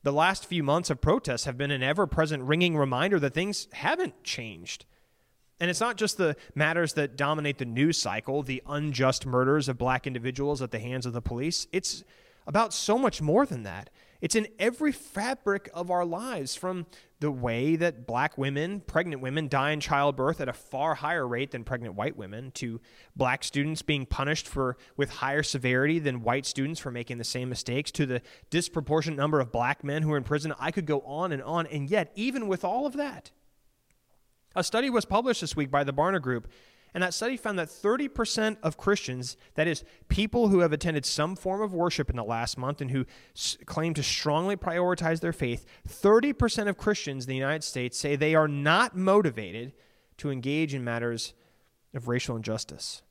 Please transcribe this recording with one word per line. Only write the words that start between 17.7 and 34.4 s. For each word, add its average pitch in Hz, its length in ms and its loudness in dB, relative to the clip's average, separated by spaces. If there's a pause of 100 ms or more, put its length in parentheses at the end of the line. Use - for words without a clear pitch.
that 160 280 -2
black 127 320 -2
women, 147 440 -2
pregnant 160 420 -2
women, 143 240 -2
die 139 240 2
in 151 80 0
childbirth 143 640 2
at 131 80 -2
a 120 40 -4
far 147 440 -2
higher 151 300 -2
rate 123 260 -4
than 120 100 -8
pregnant 117 320 -6
white 104 220 -4
women, 107 360 -12
to 117 280 -6 (340)
black 127 300 0
students 151 380 -2
being 139 240 0
punished 147 420 -2
for, 131 280 0 (200)
with 139 140 0
higher 143 340 0
severity 135 560 2
than 127 220 -2
white 123 240 0
students 143 340 -2
for 139 100 -8
making 120 280 -8
the 113 60 -6
same 127 240 -4
mistakes, 127 440 -4
to 147 140 2
the 123 160 -2 (280)
disproportionate 156 680 0
number 151 200 4
of 123 140 0
black 123 320 0
men 147 180 -2
who 151 100 2
are 147 40 2
in 131 80 0
prison. 151 340 -2
I 147 140 -2
could 170 140 -2
go 147 160 0
on 160 280 -4
and 139 120 -2
on, 160 260 -2
and 139 200 -4
yet, 190 280 0
even 240 320 -2
with 190 160 0
all 240 220 0
of 262 80 -4
that, 277 360 -6 (1300)